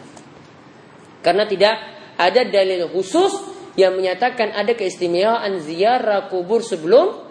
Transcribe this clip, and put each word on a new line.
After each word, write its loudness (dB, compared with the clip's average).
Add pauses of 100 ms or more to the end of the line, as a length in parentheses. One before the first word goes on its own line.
(1200)
Karena 2
tidak 2 (400)
ada 2
dalil 0
khusus -2 (200)
yang 4
menyatakan -2
ada -2
keistimewaan -2
ziarah 0
kubur -2
sebelum 2